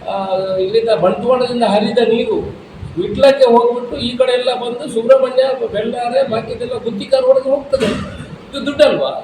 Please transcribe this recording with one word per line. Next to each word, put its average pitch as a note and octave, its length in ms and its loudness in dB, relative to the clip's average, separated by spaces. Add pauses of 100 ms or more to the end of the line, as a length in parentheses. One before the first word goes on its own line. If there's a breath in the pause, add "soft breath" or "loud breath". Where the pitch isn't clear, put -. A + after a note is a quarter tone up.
ಆ, G3 60 -6 (500)
ಇಲ್ಲಿಂದ A3+ 240 0
ಬಂಟ್ವಾಳದಿಂದ A#3+ 720 2
ಹರಿದ G#3+ 380 2 (120)
ನೀರು A#3 240 0 (640)
ವಿಟ್ಲಕ್ಕೆ C4+ 520 4
ಹೋಗ್ಬಿಟ್ಟು A#3+ 440 2
ಈ A#3+ 200 -6
ಕಡೆ B3+ 220 2
ಎಲ್ಲ B3 120 -2 (120)
ಬಂದು A#3+ 300 -8
ಸುಬ್ರಹ್ಮಣ್ಯ, B3+ 500 4 (300)
ಬೆಳ್ಳಾರೆ, A#3+ 480 -2 (100)
ಬಾಕಿದೆಲ್ಲ A#3+ 540 -6
ಗುತ್ತಿಕಾರ್ C4 440 0
ಹೊಡೆದು C4+ 240 4
ಹೋಗ್ತದೆ. - 360 -2 (600)
ಇದು C#4 160 -8
ದುಡ್ಡಲ್ವಾ? F#3 460 2 (120)